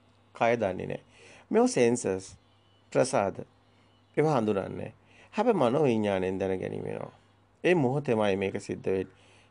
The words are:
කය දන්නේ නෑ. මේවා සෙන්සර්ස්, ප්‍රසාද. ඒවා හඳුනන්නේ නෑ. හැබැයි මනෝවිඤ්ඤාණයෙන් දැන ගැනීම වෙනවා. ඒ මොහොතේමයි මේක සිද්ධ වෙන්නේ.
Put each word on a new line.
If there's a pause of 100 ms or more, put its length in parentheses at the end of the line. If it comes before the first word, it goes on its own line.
(360)
කය
දන්නේ
නෑ. (440)
මේවා
සෙන්සර්ස්, (640)
ප්‍රසාද. (760)
ඒවා
හඳුනන්නේ
නෑ. (400)
හැබැයි
මනෝවිඤ්ඤාණයෙන්
දැන
ගැනීම
වෙනවා. (500)
ඒ
මොහොතේමයි
මේක
සිද්ධ
වෙන්නේ. (280)